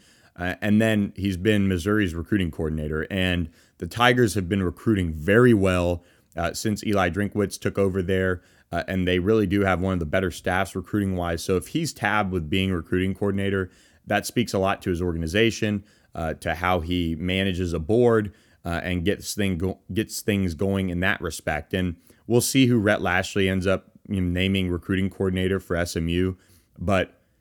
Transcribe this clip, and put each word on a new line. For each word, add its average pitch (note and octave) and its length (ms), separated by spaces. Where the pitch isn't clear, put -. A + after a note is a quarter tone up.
uh, F2+ 240
and G#2 220
then G#2+ 320
he's F#2+ 220
been G2+ 320
Missouri's F#2+ 460
recruiting E2+ 360
coordinator. D#2 600
And F2+ 380
the F2+ 80
Tigers A#2+ 480
have F#2 140
been G2 160
recruiting F2+ 480
very G#2 420
well, F2+ 480
uh, E2+ 160
since - 320
Eli F#2+ 260
Drinkwitz G2+ 500
took G2+ 180
over G2 240
there, F#2 400
uh, E2 160
and F#2 180
they F2+ 140
really G#2 260
do G2+ 140
have F#2 200
one F#2+ 120
of F2+ 80
the D#2+ 60
better F#2 260
staffs F#2+ 420
recruiting-wise. F#2 680
So F#2+ 120
if - 120
he's D#3+ 240
tabbed G#2 400
with D#2+ 180
being F#2+ 220
recruiting F#2 420
coordinator, G2 560
that G#2 220
speaks - 260
a G#2 60
lot F#2+ 240
to F#2+ 80
his E2+ 100
organization, G2+ 840
uh, D#2+ 220
to D#2+ 220
how F2+ 240
he E2+ 340
manages F2+ 580
a E2+ 60
board, A2 560
uh, E2+ 180
and F2+ 220
gets - 300
thing F#2+ 240
go-, F#2 200
gets G#2+ 260
things F#2+ 340
going G2 360
in F2 100
that F#2 200
respect. D#2+ 520
And F2+ 240
we'll A#2 140
see C3 260
who A#2+ 120
Rhett G#2 220
Lashlee F#2+ 480
ends F#2+ 180
up, F#2+ 260
you G2 120
know, F2+ 80
naming F#2 420
recruiting F#2 380
coordinator F#2 520
for - 160
S E2+ 200
M E2 120
U. F2+ 280
But F#2 400